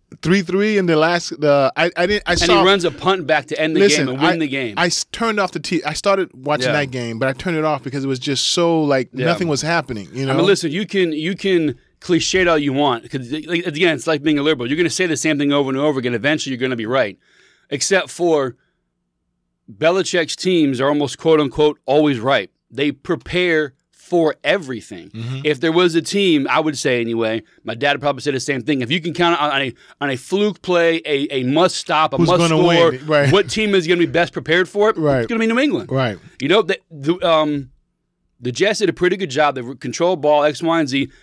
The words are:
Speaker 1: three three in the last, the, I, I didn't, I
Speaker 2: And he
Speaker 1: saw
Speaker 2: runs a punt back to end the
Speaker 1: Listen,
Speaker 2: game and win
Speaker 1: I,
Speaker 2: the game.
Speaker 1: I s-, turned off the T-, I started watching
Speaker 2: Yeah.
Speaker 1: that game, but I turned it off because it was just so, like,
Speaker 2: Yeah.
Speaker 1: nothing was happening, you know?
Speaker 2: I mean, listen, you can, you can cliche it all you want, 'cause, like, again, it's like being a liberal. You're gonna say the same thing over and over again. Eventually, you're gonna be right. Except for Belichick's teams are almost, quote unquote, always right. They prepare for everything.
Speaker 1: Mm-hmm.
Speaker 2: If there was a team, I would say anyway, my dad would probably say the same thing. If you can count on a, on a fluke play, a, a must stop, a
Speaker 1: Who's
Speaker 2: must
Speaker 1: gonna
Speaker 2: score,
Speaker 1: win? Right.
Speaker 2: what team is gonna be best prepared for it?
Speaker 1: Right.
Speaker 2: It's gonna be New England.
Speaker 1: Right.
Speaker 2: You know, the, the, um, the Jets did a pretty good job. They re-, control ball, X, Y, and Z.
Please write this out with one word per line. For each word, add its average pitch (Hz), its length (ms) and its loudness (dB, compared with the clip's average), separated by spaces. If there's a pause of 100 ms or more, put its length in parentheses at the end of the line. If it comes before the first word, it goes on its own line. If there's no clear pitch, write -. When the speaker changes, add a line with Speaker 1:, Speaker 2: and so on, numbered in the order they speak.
(220)
Speaker 1:
three 190 200 2
three 202 360 0
in 185 80 0
the 165 100 4
last, 160 440 0
the, 143 360 4
I, 170 200 2
I 175 100 0
didn't, 208 200 0
I 175 60 0
Speaker 2:
And 170 80 0
he 170 60 2
Speaker 1:
saw 196 160 6
Speaker 2:
runs 190 220 4
a 170 60 0
punt 180 360 -2
back 151 200 2
to 147 140 -6
end 156 160 0
the 185 40 4
Speaker 1:
Listen, 196 260 4
Speaker 2:
game 127 80 -4
and 139 80 -4
win 175 120 4
Speaker 1:
I, 170 40 -4
Speaker 2:
the 156 100 -2
game. 127 280 -6
Speaker 1:
I 170 100 2
s-, - 260 -2
turned 220 280 -2
off 185 120 -2
the 165 80 -6
T-, - 240 -4
I 151 100 -4
started 196 400 -2
watching 131 340 -2
Speaker 2:
Yeah. 120 60 0
Speaker 1:
that 143 160 -2
game, 117 280 -6
but 131 100 -2
I 135 40 -2
turned 156 240 -4
it 156 80 -2
off 147 180 -2
because 135 220 -6
it 139 40 -2
was 131 100 -2
just 131 300 -4
so, 170 340 2
like, 135 300 0
Speaker 2:
Yeah. - 140 -2
Speaker 1:
nothing 170 220 0
was 143 140 -2
happening, 139 500 -4
you 131 140 -6
know? 135 60 -2
Speaker 2:
I 135 40 0
mean, 180 100 2
listen, 175 240 2
you 185 160 -4
can, 185 260 0
you 156 240 -4
can 165 400 0 (240)
cliche 180 420 0
it 175 60 2
all 165 100 4
you 143 140 0
want, 127 380 0
'cause, 127 220 -8
like, 165 340 -4
again, 165 300 0
it's 117 100 -8
like 151 160 0
being 147 160 2
a 139 40 -2
liberal. 139 260 0
You're 143 80 -2
gonna 170 140 2
say 185 160 -2
the 156 100 -2
same 151 220 0
thing 143 140 0
over 143 180 2
and 131 80 -2
over 143 200 0
again. 120 160 -2
Eventually, 139 400 -2
you're 117 60 -8
gonna 131 160 -2
be 113 100 -6
right. 117 320 -2 (520)
Except 156 400 -2
for 147 460 0 (1120)
Belichick's 165 680 0
teams 151 440 0
are 131 80 2
almost, 147 300 -2
quote 160 220 4
unquote, 151 460 0
always 143 340 2
right. 117 300 0 (200)
They 135 220 -2
prepare 160 840 -2 (160)
for 165 540 -2
everything. 127 680 -4
Speaker 1:
Mm-hmm. 120 340 -8
Speaker 2:
If 147 160 0
there 165 120 0
was 170 240 2
a 160 60 2
team, 175 460 2
I 131 120 2
would 151 180 -2
say 127 220 0
anyway, 113 420 -2 (220)
my 110 100 -6
dad 143 200 0
would 131 60 -8
probably 139 220 -2
say 147 80 -4
the 131 80 -2
same 131 240 -4
thing. 135 180 0
If 120 120 -4
you 175 80 -2
can 160 120 -8
count 170 280 0
on 143 200 0
a, 131 140 -6 (260)
on 143 100 -2
a 131 60 -2
fluke 202 460 -2
play, 165 420 2
a, 143 280 -2
a 135 100 -2
must 156 340 2
stop, 156 380 0
a - 20 -2
Speaker 1:
Who's 160 120 2
Speaker 2:
must 175 100 4
Speaker 1:
gonna 165 180 2
Speaker 2:
score, 170 360 4
Speaker 1:
win? 131 140 -8
Right. 147 260 4
Speaker 2:
what 196 180 4
team 214 240 0
is 165 140 2
gonna 175 100 2
be 170 80 2
best 170 260 0
prepared 170 360 0
for 208 220 2
it? - 60 -2
Speaker 1:
Right. 143 220 2
Speaker 2:
It's 117 80 -2
gonna 226 140 -2
be 226 80 2
New 233 100 0
England. 233 320 -2
Speaker 1:
Right. 120 280 -2 (220)
Speaker 2:
You 135 80 -4
know, 202 140 4
the, 175 160 -4 (100)
the, 156 400 -4
um, 151 420 0 (680)
the 123 140 -6
Jets 190 280 0
did 196 100 2
a - 20 0
pretty 180 240 0
good 180 140 -6
job. 143 260 2
They 127 60 -8
re-, 127 140 -12
control 165 380 -2
ball, 147 300 2
X, 151 180 -2
Y, 165 160 0
and 156 100 0
Z. 135 220 -4 (120)